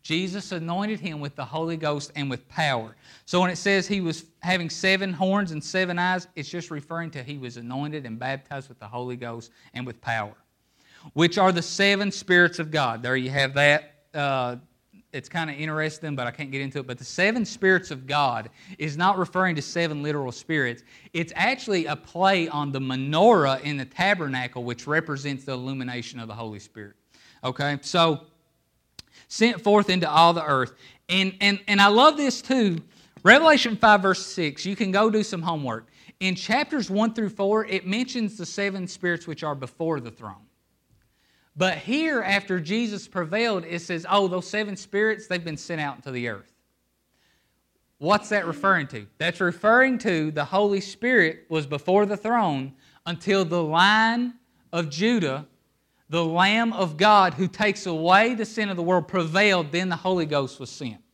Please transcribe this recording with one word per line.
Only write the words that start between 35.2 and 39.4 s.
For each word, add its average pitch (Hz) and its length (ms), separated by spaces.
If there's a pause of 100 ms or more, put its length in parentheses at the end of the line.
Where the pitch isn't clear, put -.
some 180 180
homework. 143 460 (320)
In 185 160
chapters 254 540
one 214 240
through 214 160
four, 214 360
it 185 220
mentions 226 500
the 175 80
seven 196 420
spirits 175 400
which 160 160